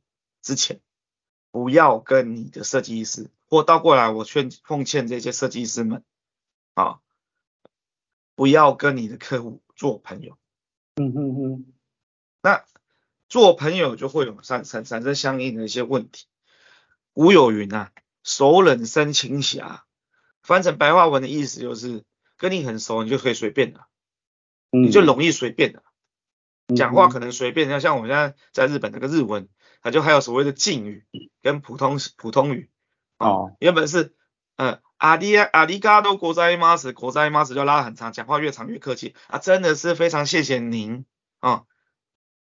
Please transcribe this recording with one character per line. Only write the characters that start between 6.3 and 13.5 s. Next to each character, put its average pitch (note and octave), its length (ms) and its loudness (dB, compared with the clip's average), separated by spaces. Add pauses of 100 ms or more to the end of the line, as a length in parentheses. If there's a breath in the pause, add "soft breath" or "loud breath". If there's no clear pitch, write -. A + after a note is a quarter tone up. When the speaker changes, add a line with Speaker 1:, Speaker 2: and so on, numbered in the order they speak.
Speaker 1:
啊， F2+ 240 -2 (1400)
不 C3+ 120 2
要 D3 260 6
跟 C#3+ 220 0
你 A#2 120 -6
的 A#2+ 100 -12
客 B2 240 -8
户 A#2 200 -16 (140)
做 A#2+ 220 -4
朋 - 240 -18
友。 - 160 -20 (580)
Speaker 2:
嗯 C#3 180 -4
哼 C3+ 220 -6
哼。 C3 300 -10 (760)
Speaker 1:
那 F#3+ 220 0 (640)
做 G#3+ 260 6